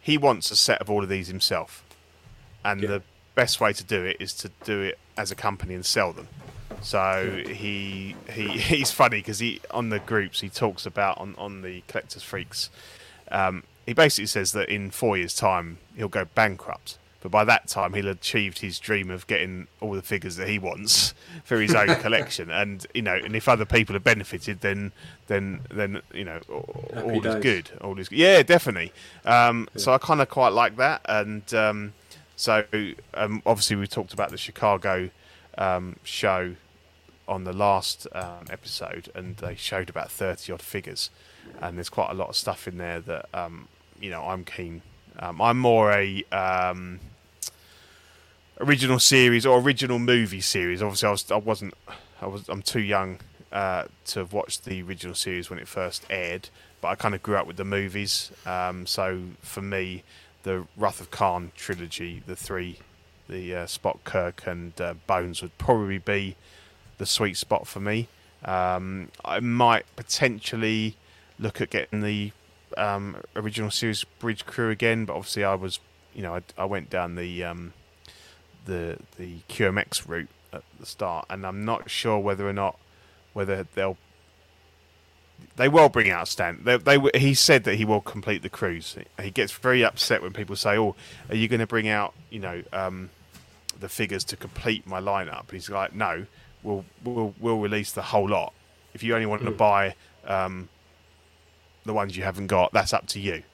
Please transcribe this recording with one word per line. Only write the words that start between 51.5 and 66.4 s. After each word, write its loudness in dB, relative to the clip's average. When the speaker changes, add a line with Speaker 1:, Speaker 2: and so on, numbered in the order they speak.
Speaker 1:
I -8
was, -10
I'm -8
too -2
young, 0
uh, -2
to -6
have -8
watched -4
the -6
original -12
series -6
when -10
it -14
first -8
aired, -6
but -4
I -2
kinda -2
grew -2
up -2
with -14
the -6
movies. -4
Um, -6
so -4
for -12
me, -6
the -4
Wrath -2
of -16
Khan -2
trilogy, -10
the -10
three, -8
the, -8
uh, -6
Spock, -4
Kirk, -4
and, -8
uh, -4
Bones -2
would -14
probably 2
be -2